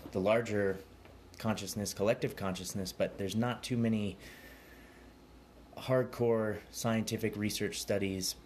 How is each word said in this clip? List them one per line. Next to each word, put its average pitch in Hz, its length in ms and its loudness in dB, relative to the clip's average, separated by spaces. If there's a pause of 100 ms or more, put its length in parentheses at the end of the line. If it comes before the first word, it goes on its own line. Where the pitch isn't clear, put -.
(120)
the 101 80 0
larger 101 580 2 (600)
consciousness, 101 560 -2
collective 117 420 2
consciousness, 92 560 -4
but - 260 0
there's 98 200 -2
not 120 260 0
too 123 140 0
many 107 400 2 (1600)
hardcore 117 840 2 (140)
scientific 110 640 0
research 104 460 -2
studies 98 540 0 (100)